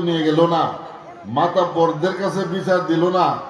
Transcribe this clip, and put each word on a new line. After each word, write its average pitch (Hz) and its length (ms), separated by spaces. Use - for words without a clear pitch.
নিয়ে 165 200
গেল 156 140
না, 165 80
মাতাব্বরদের 165 840
কাছে 190 200
বিচার 180 260
দিল 165 120
না, 170 80